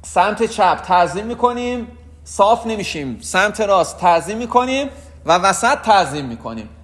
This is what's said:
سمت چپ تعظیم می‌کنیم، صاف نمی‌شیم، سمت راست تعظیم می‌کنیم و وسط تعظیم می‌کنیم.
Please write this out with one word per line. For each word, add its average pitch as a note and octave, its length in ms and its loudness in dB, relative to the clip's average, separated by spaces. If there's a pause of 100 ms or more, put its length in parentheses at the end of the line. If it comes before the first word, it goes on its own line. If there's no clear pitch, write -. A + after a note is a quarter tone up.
سمت G#3 400 0
چپ G#3+ 400 2
تعظیم F3+ 440 0
می‌کنیم، A#3+ 720 -4 (260)
صاف A3+ 420 2
نمی‌شیم، D#3 560 -6
سمت G3+ 380 0
راست G3 380 2
تعظیم F3 400 2
می‌کنیم B3+ 520 0 (360)
و D#3 60 2
وسط G3 500 2
تعظیم D#3 420 2
می‌کنیم. A2+ 440 -10 (160)